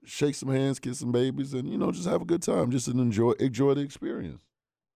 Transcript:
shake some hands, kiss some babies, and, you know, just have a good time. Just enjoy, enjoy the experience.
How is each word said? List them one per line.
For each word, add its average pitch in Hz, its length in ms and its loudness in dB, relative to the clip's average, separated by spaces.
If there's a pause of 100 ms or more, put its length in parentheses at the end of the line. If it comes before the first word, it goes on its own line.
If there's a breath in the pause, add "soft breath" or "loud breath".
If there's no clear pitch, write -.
shake 143 300 0
some 131 140 -8
hands, 135 320 0
kiss 123 180 -8
some 123 140 -4
babies, 135 420 0
and, 127 160 -4
you 214 80 -4
know, - 140 0
just 175 160 -4
have 170 140 0
a 175 40 -10
good 170 160 2
time. 147 300 0
Just 131 160 -2
enjoy, 120 440 4
enjoy 135 420 2
the 143 80 0
experience. - 600 -8 (540)